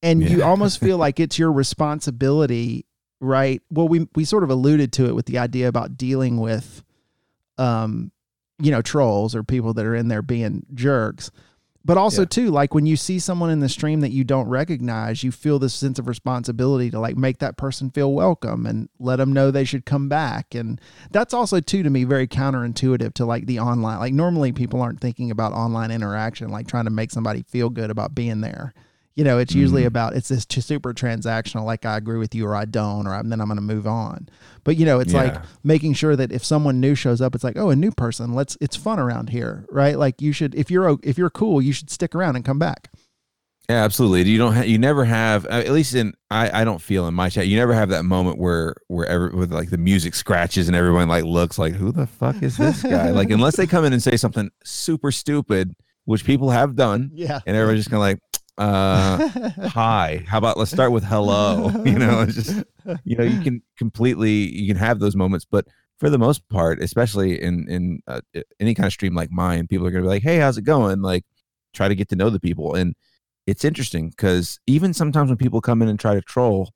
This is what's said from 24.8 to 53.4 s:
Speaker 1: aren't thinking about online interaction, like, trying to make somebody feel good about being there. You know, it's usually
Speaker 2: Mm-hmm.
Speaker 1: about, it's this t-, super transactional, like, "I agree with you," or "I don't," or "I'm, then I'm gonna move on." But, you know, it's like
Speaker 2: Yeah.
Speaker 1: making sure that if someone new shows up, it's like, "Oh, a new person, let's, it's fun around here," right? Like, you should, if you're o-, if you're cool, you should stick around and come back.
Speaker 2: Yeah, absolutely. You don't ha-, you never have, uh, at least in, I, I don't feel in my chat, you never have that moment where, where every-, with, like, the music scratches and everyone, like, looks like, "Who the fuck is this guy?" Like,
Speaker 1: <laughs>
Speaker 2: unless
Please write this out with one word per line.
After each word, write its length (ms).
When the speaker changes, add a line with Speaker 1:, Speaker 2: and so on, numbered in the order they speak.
Speaker 1:
aren't 180
thinking 300
about 240
online 360
interaction, 600
like, 160
trying 180
to 60
make 200
somebody 380
feel 220
good 200
about 240
being 280
there. 320
You 80
know, 140
it's 160
usually 280
Speaker 2:
Mm-hmm. 60
Speaker 1:
about, 260
it's 140
this 180
t-, 140
super 340
transactional, 720
like, 180
"I 120
agree 200
with 180
you," 120
or 80
"I 100
don't," 440
or 40
"I'm, 160
then 120
I'm 80
gonna 120
move 260
on." 420
But, 140
you 100
know, 140
it's 120
like 220
Speaker 2:
Yeah. 80
Speaker 1:
making 300
sure 220
that 160
if 120
someone 360
new 140
shows 260
up, 140
it's 100
like, 140
"Oh, 120
a 60
new 140
person, 440
let's, 260
it's 160
fun 240
around 300
here," 400
right? 280
Like, 240
you 100
should, 220
if 160
you're 180
o-, 140
if 160
you're 100
cool, 320
you 120
should 180
stick 240
around 220
and 80
come 160
back. 280
Speaker 2:
Yeah, 160
absolutely. 460
You 80
don't 160
ha-, 80
you 160
never 260
have, 420
uh, 20
at 60
least 220
in, 200
I, 320
I 20
don't 160
feel 280
in 40
my 160
chat, 200
you 80
never 180
have 160
that 140
moment 340
where, 360
where 200
every-, 280
with, 180
like, 180
the 80
music 360
scratches 540
and 80
everyone, 320
like, 160
looks 340
like, 160
"Who 180
the 140
fuck 360
is 140
this 280
guy?" 260
Like, 200
Speaker 1:
<laughs> 80
Speaker 2:
unless 180